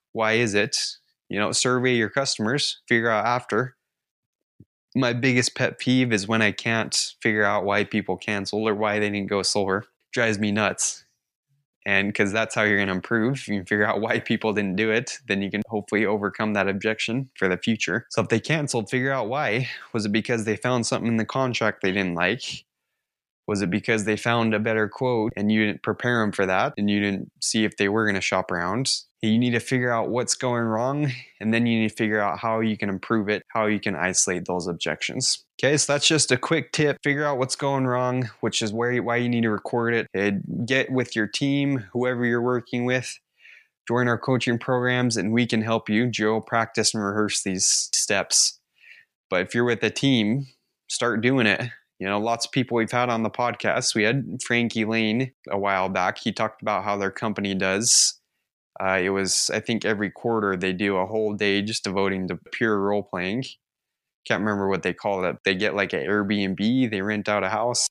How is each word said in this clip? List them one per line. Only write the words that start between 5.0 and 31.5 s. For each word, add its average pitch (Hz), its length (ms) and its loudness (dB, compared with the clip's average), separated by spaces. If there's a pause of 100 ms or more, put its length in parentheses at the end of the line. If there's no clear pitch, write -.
biggest 123 420 2
pet - 240 -2
peeve 127 340 4
is 98 140 0
when 113 160 2
I 104 80 4
can't - 440 -2 (240)
figure 107 240 2
out 101 220 2
why 101 180 2
people 98 320 -2
canceled 104 540 -2
or 101 60 2
why 107 240 0
they 104 100 0
didn't 101 200 -2
go 101 120 2
solar. 98 440 0 (280)
Drives 113 240 2
me 104 140 0
nuts. - 500 0 (840)
And 101 280 2
'cause 101 160 2
that's 110 240 -2
how 110 80 2
you're 104 160 4
gonna 98 140 0
improve. 117 420 0
If 127 120 -10
you 104 100 -2
can 92 100 -6
figure 104 180 2
out 104 160 0
why 113 180 0
people 110 340 0
didn't 98 220 0
do 110 140 0
it, 113 380 -2
then 98 160 0
you 95 80 -4
can 104 160 -2
hopefully 107 360 -2
overcome 104 500 0
that 98 140 0
objection 110 680 -2
for 95 120 0
the 90 100 0
future. 110 520 -2
So 113 140 0
if - 60 -6
they - 100 4
canceled, 143 500 -2
figure 131 220 -2
out 123 160 -2
why. 123 420 -2 (240)
Was 110 140 -2
it 101 40 0
because 113 340 0
they 107 100 0
found 123 320 0
something 117 220 -2
in 113 80 2
the 110 80 0
contract 123 580 -2
they 95 80 2
didn't 92 240 0
like? 90 500 -2 (840)
Was 101 140 0
it 104 80 0
because 107 360 0
they 107 120 0
found 113 380 0
a 104 40 0
better 110 300 0
quote 120 480 -2
and 104 140 2
you 107 160 4
didn't - 160 -6
prepare 117 400 0
'em 104 80 0
for 95 160 0
that 104 280 0
and 104 140 0
you 104 100 2
didn't 101 400 -2
see 110 260 2
if 98 120 -2
they 101 100 4
were 107 200 2
gonna 98 120 0
shop 92 320 0
around? 92 400 -2 (300)
You 110 180 4
need 123 120 2
to 117 80 2
figure 123 320 0
out 110 180 0
what's 120 260 -2
going 120 300 0
wrong, 131 460 0 (280)
and 110 120 0